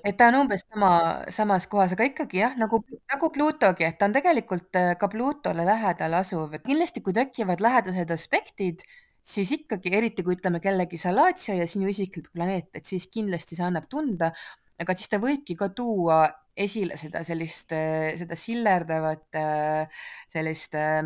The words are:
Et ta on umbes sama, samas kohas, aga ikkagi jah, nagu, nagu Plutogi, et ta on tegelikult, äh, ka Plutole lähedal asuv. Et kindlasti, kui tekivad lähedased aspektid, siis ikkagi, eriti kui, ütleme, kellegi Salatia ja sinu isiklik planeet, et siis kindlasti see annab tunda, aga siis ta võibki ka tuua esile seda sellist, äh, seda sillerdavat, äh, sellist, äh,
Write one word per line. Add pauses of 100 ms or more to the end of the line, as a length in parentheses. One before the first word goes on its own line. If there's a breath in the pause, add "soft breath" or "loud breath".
Et
ta
on
umbes
sama, (420)
samas
kohas,
aga
ikkagi
jah,
nagu, (260)
nagu
Plutogi,
et
ta
on
tegelikult,
äh,
ka
Plutole
lähedal
asuv.
Et
kindlasti,
kui
tekivad
lähedased
aspektid, (400 soft breath)
siis
ikkagi,
eriti
kui,
ütleme,
kellegi
Salatia
ja
sinu
isiklik
planeet,
et
siis
kindlasti
see
annab
tunda, (420 loud breath)
aga
siis
ta
võibki
ka
tuua (280)
esile
seda
sellist,
äh,
seda
sillerdavat, (100)
äh, (420 loud breath)
sellist,
äh,